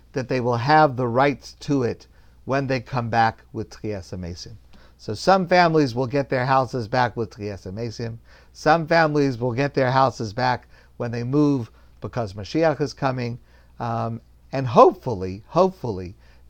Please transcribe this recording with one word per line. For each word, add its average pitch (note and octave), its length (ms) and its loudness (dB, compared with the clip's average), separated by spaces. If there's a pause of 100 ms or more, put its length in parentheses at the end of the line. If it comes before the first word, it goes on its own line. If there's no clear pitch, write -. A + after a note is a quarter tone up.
(120)
that B2+ 160 -8
they C3 120 -2
will A#2+ 160 0
have D3 380 4
the B2 140 -2
rights B2+ 500 0
to C#3 240 -2
it A2 240 -6 (380)
when C3+ 220 -2
they C3 140 -2
come A#2+ 280 -6
back A2+ 340 0 (120)
with A2 160 -8
Tchias G2+ 440 -10
Hamesim. F2+ 400 -12 (440)
So - 160 -10
some F#3 320 2
families D#3+ 480 4
will C3 120 -2
get C3+ 220 -2
their B2+ 160 0
houses C3 420 0
back B2 300 -2
with A2+ 140 -4
Tchias G2+ 360 -10
Hamesim. A2+ 520 -10 (340)
Some D#3+ 340 2
families D3 520 2
will B2 140 -2
get C3+ 200 -2
their C3 180 2
houses B2+ 440 0
back B2 320 -2 (320)
when A#2+ 120 -6
they A#2 140 -6
move C#3 460 2 (320)
because G#2 320 -6
Mashiach D3 460 -2
is C#3 120 -4
coming. B2+ 460 -4 (420)
Um, A2+ 400 -6 (320)
and C3+ 140 -4
hopefully, A2+ 800 2
hopefully, A#2 680 -2 (360)